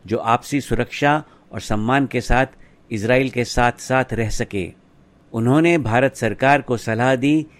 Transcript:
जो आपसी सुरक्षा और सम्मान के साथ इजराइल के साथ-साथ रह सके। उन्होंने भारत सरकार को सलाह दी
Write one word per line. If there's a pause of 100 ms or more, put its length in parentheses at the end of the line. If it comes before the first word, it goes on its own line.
जो
आपसी
सुरक्षा (280)
और
सम्मान
के
साथ (460)
इजराइल
के
साथ-साथ
रह
सके। (600)
उन्होंने
भारत
सरकार
को
सलाह
दी (120)